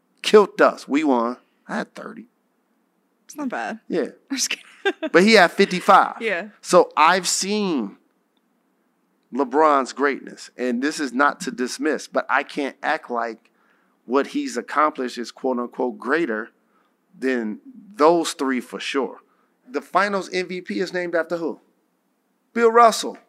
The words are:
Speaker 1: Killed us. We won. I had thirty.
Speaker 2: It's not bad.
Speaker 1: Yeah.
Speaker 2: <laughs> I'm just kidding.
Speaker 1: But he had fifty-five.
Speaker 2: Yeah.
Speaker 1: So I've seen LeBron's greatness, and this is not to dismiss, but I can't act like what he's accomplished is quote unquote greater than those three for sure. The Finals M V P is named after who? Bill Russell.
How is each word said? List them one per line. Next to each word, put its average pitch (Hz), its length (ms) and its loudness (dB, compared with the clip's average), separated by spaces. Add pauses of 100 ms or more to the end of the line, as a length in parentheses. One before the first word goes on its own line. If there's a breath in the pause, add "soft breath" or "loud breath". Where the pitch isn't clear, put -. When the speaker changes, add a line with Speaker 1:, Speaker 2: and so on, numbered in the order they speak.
(220)
Speaker 1:
Killed 202 400 4
us. - 260 2
We 147 160 0
won. 123 340 0 (300)
I - 100 -8
had - 180 -10
thirty. - 300 -16 (1000)
Speaker 2:
It's - 100 -20
not 285 140 -8
bad. 123 380 -8
Speaker 1:
Yeah. 156 220 -4 (100)
Speaker 2:
<laughs> - 120 -18
I'm 269 60 -6
just - 120 -4
kidding. - 600 -8
Speaker 1:
But 170 120 6
he 220 100 6
had 180 180 6
fifty-five. 185 720 4
Speaker 2:
Yeah. 208 280 -6 (120)
Speaker 1:
So - 360 4
I've 175 300 4
seen 190 680 -2 (1400)
LeBron's 139 600 2
greatness, - 640 -6
and 123 240 -4
this 156 180 -4
is 131 140 -6
not 139 280 0
to 131 100 -8
dismiss, 127 560 -6
but - 220 -4
I 139 140 0
can't 143 400 -8
act 147 260 -6
like 117 400 -8 (560)
what 135 220 0
he's 139 300 -8
accomplished 135 600 -2
is 113 140 -10
quote 131 260 -6
unquote 120 400 -6
greater 117 520 -4 (680)
than 120 420 -4 (360)
those 160 380 2
three 131 260 -2
for 98 200 -10
sure. - 420 -6 (480)
The 135 120 -8
Finals 190 520 -4
M 180 140 -4
V 180 140 -10
P 202 180 -8
is 175 140 -6
named 175 220 -4
after 165 220 -4
who? 156 240 -6 (920)
Bill 233 180 4
Russell. 220 460 4 (120)